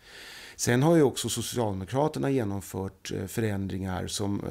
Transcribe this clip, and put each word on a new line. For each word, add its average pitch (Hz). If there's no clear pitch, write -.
Sen 123
har 165
ju 165
också 120
Socialdemokraterna 120
genomfört, 98
eh, 98
förändringar 95
som 101